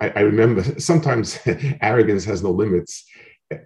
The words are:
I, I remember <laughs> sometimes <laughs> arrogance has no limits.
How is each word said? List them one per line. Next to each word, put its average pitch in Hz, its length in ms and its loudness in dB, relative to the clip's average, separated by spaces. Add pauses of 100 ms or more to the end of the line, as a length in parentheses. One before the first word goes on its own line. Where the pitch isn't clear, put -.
I, 107 100 -4
I 104 100 -2
remember 104 420 4
<laughs> 113 160 -4
sometimes 139 600 0 (220)
<laughs> 135 220 -4
arrogance 104 440 2
has 95 160 -4
no 98 80 -2
limits. 90 540 -2 (600)